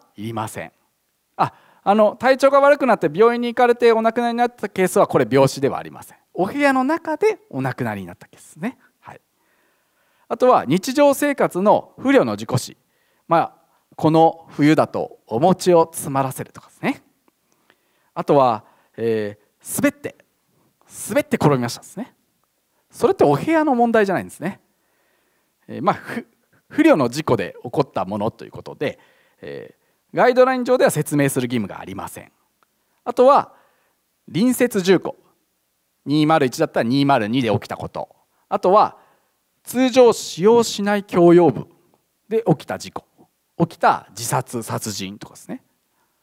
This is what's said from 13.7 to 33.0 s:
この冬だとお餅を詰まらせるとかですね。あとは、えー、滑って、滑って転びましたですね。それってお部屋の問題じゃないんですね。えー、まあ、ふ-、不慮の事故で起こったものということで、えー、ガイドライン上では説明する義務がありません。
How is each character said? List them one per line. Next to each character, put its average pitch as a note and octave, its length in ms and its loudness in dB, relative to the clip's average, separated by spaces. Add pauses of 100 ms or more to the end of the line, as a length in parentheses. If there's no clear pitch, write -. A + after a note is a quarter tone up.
こ D#3+ 160 0
の D#3+ 380 2
冬 D3 260 2
だ B2 140 2
と - 380 -8
お A2 120 -6
餅 F3+ 360 2
を E3 180 4
詰 - 200 -10
ま C3+ 100 -2
ら C3+ 100 -4
せ - 100 -12
る - 100 -16
と - 80 -20
か - 80 -20
で - 60 -20
す - 80 -20
ね。 B3 200 -6 (1120)
あ F3+ 100 -8
と D#3+ 120 2
は、 B2 280 2 (320)
え A2 420 -4 (240)
ー、 - 200 -10
滑 C#4+ 80 2
っ - 20 -12
て、 - 240 -16 (920)
滑 A#3+ 120 -2
っ D4 40 -4
て - 120 -4
転 - 200 2
び - 20 -2
ま A#2+ 100 -4
し - 60 -8
た - 80 -18
で - 40 -20
す - 100 -20
ね。 D#3 180 -14 (760)
そ - 160 -4
れ F4+ 60 2
っ - 40 -2
て - 80 2
お - 120 4
部 D3 140 -4
屋 D#4+ 140 2
の D4 100 0
問 A#3 180 0
題 A3 120 4
じ G3 80 -4
ゃ - 20 0
な C#3+ 60 -4
い F#2+ 40 -8
ん F2+ 40 -16
で - 60 -20
す - 60 -20
ね。 F#3 200 -10 (1080)
え A2 100 -14
ー、 A2+ 40 -12
ま F#3+ 100 0
あ、 - 20 0
ふ-、 - 320 -14 (420)
不 - 140 -2
慮 D#4 140 6
の C3 120 0
事 C3 160 -8
故 C3 120 0
で F#2 260 -6
起 B2 80 -14
こ D#3 120 -4
っ - 100 -4
た G2+ 120 -4
も G2 140 -8
の G#2 120 -2
と - 140 -18
い A2 40 -18
う - 20 -20
こ - 120 -20
と - 120 -16
で、 C3 240 -8 (420)
え C#2+ 340 -16 (380)
ー、 - 40 -8
ガ G3+ 120 4
イ B3 60 2
ド B3+ 100 6
ラ C4 100 -2
イ B3+ 40 -4
ン B3 60 -4
上 B3 120 0
で - 80 2
は - 60 4
説 D3 260 -4
明 C#3+ 120 2
す C3 120 -4
る B2 60 -4
義 A#2+ 100 -6
務 G#2 120 -4
が E2 120 -14
あ - 40 -16
り G2 100 -16
ま G2 140 -12
せ - 140 -18
ん。 - 100 -20 (720)